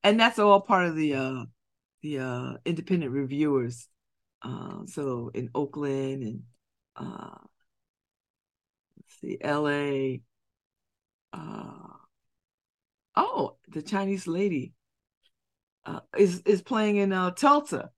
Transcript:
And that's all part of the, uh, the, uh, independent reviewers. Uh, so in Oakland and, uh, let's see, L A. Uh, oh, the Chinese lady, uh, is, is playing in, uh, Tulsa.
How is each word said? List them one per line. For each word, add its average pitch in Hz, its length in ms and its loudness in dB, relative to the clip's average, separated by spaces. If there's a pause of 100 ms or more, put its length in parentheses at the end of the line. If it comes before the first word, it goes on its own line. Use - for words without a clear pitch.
And 214 160 6
that's 233 200 4
all 202 220 8
part 185 260 4
of 160 80 -2
the, 151 180 2
uh, 131 320 -4 (560)
the, 147 180 -6
uh, 127 340 -6 (120)
independent 165 480 0
reviewers. 135 760 0 (560)
Uh, - 420 -10
so 123 480 -6
in 117 220 -6
Oakland 139 680 -4
and, 120 220 -8 (520)
uh, - 420 -14 (1600)
let's - 220 -20
see, - 220 -10
L 147 260 -2
A. 139 540 -2 (1120)
Uh, - 540 -14 (1300)
oh, - 420 0 (120)
the 156 120 -8
Chinese 196 460 -4
lady, 175 460 -2 (1120)
uh, 165 160 -8 (140)
is, 180 260 4
is 196 200 2
playing 214 360 2
in, 196 140 2
uh, 185 200 0
Tulsa. 285 680 2